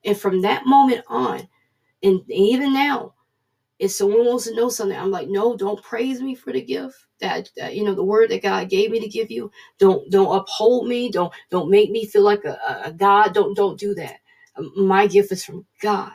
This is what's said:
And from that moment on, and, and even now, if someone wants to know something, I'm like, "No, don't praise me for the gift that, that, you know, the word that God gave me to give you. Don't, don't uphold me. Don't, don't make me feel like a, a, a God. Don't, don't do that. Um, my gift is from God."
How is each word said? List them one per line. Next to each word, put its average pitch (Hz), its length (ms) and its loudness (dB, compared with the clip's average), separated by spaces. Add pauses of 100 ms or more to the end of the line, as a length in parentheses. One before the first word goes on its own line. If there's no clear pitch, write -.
And 202 140 -2
from 185 240 -2
that 214 240 -2
moment 262 420 4
on, 247 400 -6 (560)
and, 190 160 4
and - 100 -14
even 254 440 2
now, 269 400 -2 (640)
if 190 140 -2
someone 208 340 2
wants 240 200 0
to 220 100 -10
know 233 140 0
something, 202 280 -6
I'm 190 140 -4
like, 165 160 -6
"No, 208 300 -2
don't 202 260 -6
praise 247 380 -6
me 262 120 -6
for 254 200 -12
the 262 80 -2
gift 262 360 -10 (220)
that, - 380 -8
that, - 180 -10
you 208 80 -4
know, 202 100 -2
the 180 120 -4
word 214 240 4
that 190 120 -4
God 190 280 -2
gave 202 200 0
me 226 120 -2
to 220 80 -10
give 220 200 -6
you. 226 220 -10 (280)
Don't, 190 300 4
don't 185 240 4
uphold 220 540 0
me. 240 240 -4
Don't, 175 220 -2 (160)
don't 175 200 -2
make 202 220 6
me 220 140 -4
feel 208 180 4
like 202 220 2
a, - 120 -6 (100)
a, - 220 -8
a 160 40 -14
God. 202 400 4
Don't, 202 200 0
don't 196 240 0
do 202 180 -4
that. 156 240 -12 (360)
Um, - 220 -12
my 196 300 4
gift 196 260 2
is 185 100 -8
from - 220 -16 (160)
God." 202 340 -4